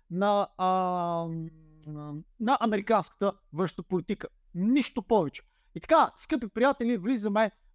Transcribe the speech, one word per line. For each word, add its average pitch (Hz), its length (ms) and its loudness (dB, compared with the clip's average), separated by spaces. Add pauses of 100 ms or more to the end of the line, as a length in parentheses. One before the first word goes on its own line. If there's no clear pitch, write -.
(120)
на, 202 360 2 (100)
а, 185 100 0 (1200)
на, 151 260 -12 (260)
на 240 200 2
американската 208 760 0 (200)
външна 175 300 -4
политика. 185 440 -4 (280)
Нищо 233 460 0
повече. 185 420 0 (320)
И 170 40 -8
така, 311 360 4
скъпи 254 320 -4
приятели, 240 500 0
влизаме 214 540 0 (240)